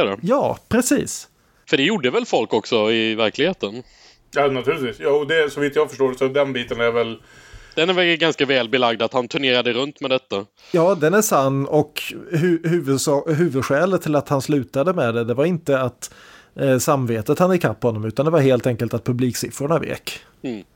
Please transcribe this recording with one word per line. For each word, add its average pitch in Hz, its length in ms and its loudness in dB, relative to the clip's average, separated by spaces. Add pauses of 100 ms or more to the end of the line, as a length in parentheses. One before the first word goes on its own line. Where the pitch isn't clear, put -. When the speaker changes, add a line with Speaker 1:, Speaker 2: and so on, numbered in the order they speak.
Speaker 1:
då? 101 180 -2
Speaker 2:
Ja, 226 360 0 (100)
precis. - 600 -2 (420)
Speaker 1:
För 156 60 4
det 135 60 0
gjorde 160 280 0
väl 226 160 -2
folk 139 260 0
också 110 400 0
i 113 220 0
verkligheten? 113 680 -2 (520)
Speaker 3:
Ja, 143 120 2
naturligtvis. 131 540 -2
Ja, 156 100 0
och 147 160 2
det, 151 260 0
så 147 80 -8
vitt 143 160 -2
jag 151 120 2
förstår 135 260 -2
så 131 140 0
den 135 240 0
biten 120 280 -6
är 117 100 2
väl 117 280 -2 (560)
Speaker 1:
Den 165 160 2
är 185 40 0
väl 175 220 2
ganska 151 300 0
väl 127 220 0
belagd 117 340 2
att 113 100 -2
han 123 160 -2
turnerade 123 440 0
runt 135 280 -6
med 131 100 -6
detta. 107 340 -2 (280)
Speaker 2:
Ja, 180 220 4
den 156 200 2
är 214 80 4
sann 139 440 0
och - 360 -2 (300)
hu-, 165 360 2
huvudsa-, 143 680 0
huvudskälet 160 680 0
till 151 140 0
att 135 120 0
han 135 140 0
slutade 143 500 0
med 127 220 0
det, 117 100 -2
det 117 100 -2
var 139 100 2
inte 156 360 0
att, - 340 -6 (460)
eh, 131 180 4
samvetet 127 600 0
hann 185 160 4
ikapp 131 280 -2
honom, 110 220 0
utan 110 200 -2
det 160 60 2
var 165 100 4
helt 131 260 4
enkelt 120 280 -2
att 113 100 -6
publiksiffrorna 131 760 -2
vek. - 400 -8 (240)
Speaker 1:
Mm. 113 200 -8 (140)